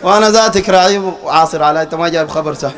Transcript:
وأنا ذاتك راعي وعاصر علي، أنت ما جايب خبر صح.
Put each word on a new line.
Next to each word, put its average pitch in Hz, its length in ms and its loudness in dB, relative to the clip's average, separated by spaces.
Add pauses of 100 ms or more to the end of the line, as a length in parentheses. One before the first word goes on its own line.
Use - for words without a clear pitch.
وأنا 208 260 2
ذاتك 214 400 2
راعي 185 280 4
وعاصر 160 640 -2
علي، 151 180 0
أنت 160 140 -6
ما 165 140 -2
جايب 160 200 -2
خبر 151 240 -4
صح. 139 240 -6